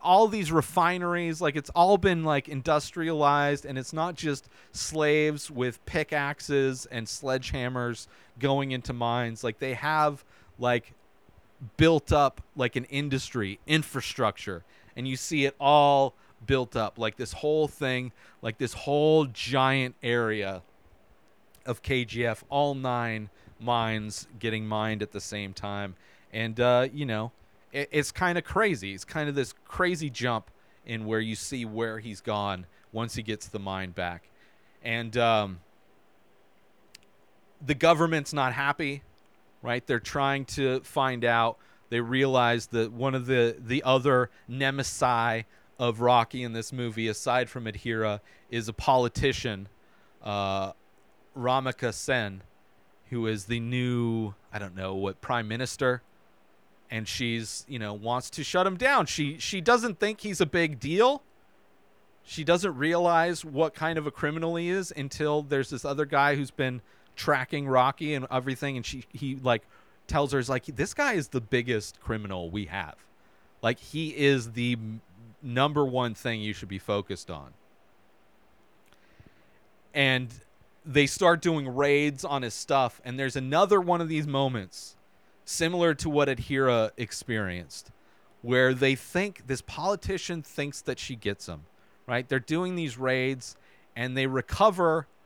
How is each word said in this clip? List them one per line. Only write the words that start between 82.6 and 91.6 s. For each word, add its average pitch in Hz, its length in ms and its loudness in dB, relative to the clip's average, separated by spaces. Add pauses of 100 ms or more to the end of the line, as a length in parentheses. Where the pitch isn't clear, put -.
And 127 140 -8
there's 135 180 -2
another 165 420 4
one 175 220 2
of 165 80 -2
these 156 180 -2
moments 131 720 -2 (480)
similar 170 500 2
to 160 140 -4
what 147 200 4
Adhira 123 680 2
experienced, 98 920 -6 (500)
where 127 320 6
they 135 220 4
think, 185 520 -4
this 127 160 -4
politician 175 800 -4
thinks - 400 -6
that 127 160 -4
she - 160 -10
gets 104 320 -6
him, 78 180 -12 (420)